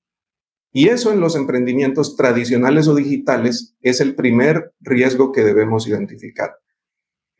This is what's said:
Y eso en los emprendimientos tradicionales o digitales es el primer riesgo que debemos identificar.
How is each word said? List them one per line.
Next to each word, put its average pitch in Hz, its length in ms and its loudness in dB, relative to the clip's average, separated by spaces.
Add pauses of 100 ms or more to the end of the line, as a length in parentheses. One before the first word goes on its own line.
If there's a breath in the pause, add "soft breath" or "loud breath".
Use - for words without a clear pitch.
(720)
Y 139 160 2
eso 226 260 2
en 202 60 2
los 165 160 0
emprendimientos 135 800 -2
tradicionales 123 720 2
o 151 80 4
digitales 135 840 -2
es 127 200 0
el 135 140 0
primer 127 640 0
riesgo 131 540 0
que 127 100 0
debemos 110 460 0
identificar. - 640 -8 (880)